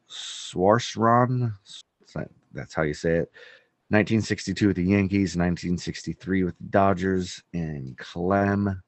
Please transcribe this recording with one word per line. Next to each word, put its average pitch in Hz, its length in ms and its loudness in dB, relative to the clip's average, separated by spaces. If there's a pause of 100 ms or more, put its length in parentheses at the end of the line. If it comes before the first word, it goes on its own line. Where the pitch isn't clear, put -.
(100)
Swarstrom. 117 1400 2 (1000)
That's 67 220 -12
how 82 80 0
you 76 120 -2
say 82 240 0
it. - 120 -2 (580)
Nineteen 104 320 4
sixty-two 98 460 -2
with 95 100 2
the 87 80 0
Yankees, 98 520 2
nineteen 87 420 0
sixty-three 87 640 -4
with 87 160 -2
the - 60 -16
Dodgers, 95 760 0 (120)
and 73 420 -6
Clem 101 920 0